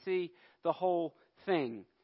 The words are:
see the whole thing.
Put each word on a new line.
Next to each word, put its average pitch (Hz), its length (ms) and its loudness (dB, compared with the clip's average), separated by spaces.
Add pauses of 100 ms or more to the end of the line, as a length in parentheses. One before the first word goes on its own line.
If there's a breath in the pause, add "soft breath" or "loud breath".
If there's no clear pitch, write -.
see 180 280 -2 (320 soft breath)
the 165 80 2
whole 175 440 0 (300 soft breath)
thing. 123 400 0 (180)